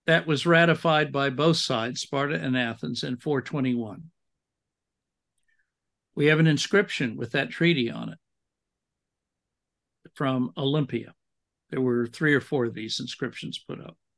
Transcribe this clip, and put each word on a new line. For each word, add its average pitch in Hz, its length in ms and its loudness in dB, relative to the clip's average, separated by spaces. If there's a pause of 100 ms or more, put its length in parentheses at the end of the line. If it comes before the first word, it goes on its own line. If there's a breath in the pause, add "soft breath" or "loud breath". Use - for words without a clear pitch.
that 165 180 4
was 156 220 0
ratified 165 640 4
by 139 180 0
both 156 280 2
sides, 123 440 -2
Sparta 143 340 -2
and 139 220 -2
Athens, 120 460 -4
in 127 140 -6
four 139 240 -2
twenty-one. 127 640 -4 (2000)
We 147 100 2
have 156 140 6
an 160 80 6
inscription 147 720 0
with 120 160 -8
that 143 180 -2
treaty 143 400 2
on 113 180 -10
it - 80 -16 (2000)
from 131 420 -2
Olympia. 139 560 -2 (560)
There 139 120 -4
were 120 260 0
three 147 260 2
or 131 80 4
four 131 240 -2
of 113 80 -6
these 110 260 -8
inscriptions - 600 -10
put - 200 -14
up. - 160 -18 (220)